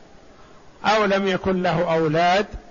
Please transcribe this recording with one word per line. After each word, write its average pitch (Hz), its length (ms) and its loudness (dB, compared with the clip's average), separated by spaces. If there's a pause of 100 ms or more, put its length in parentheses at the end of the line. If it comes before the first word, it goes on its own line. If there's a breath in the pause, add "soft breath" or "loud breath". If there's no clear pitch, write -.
(840 loud breath)
أو 214 200 2
لم 196 220 0
يكن 185 360 -2
له 170 300 0
أولاد، 170 520 2 (260)